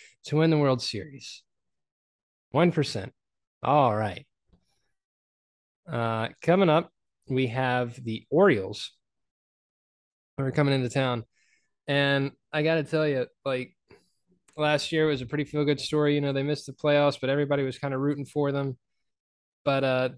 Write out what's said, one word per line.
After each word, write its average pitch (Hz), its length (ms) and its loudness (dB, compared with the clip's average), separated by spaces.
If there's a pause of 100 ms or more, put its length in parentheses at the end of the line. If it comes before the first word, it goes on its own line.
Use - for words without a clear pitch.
(260)
to 147 120 -2
win 165 140 4
the 156 80 4
World 131 240 2
Series. 104 580 -12 (1080)
One 165 200 4
percent. 123 420 -4 (500)
All 131 320 4
right. 104 300 -4 (1700)
Uh, 113 380 -2 (120)
coming 180 280 4
up, 160 220 2 (360)
we 131 200 0
have 123 560 -2
the 113 260 -8
Orioles 131 600 0 (1500)
who 139 60 -2
are 131 80 -2
coming 143 240 2
into 123 140 0
town. 123 340 -2 (640)
And 139 440 0 (220)
I 151 80 0
gotta 160 220 0
tell 156 240 -2
you, 131 180 0 (200)
like, 127 300 -6 (800)
last 151 360 0
year 156 160 2
was 143 140 -2
a 123 40 -8
pretty 147 200 -4
feel-good 147 340 0
story. 147 360 2
You 143 60 0
know, 143 120 -2
they 135 100 -2
missed 147 240 -4
the 135 60 -12
playoffs, 147 460 2
but 131 100 -2
everybody 143 340 0
was 131 160 -6
kinda 135 180 -4
rooting 143 280 -2
for 143 260 -2
them. 139 260 -4 (880)
But, 135 180 0
uh, 127 340 0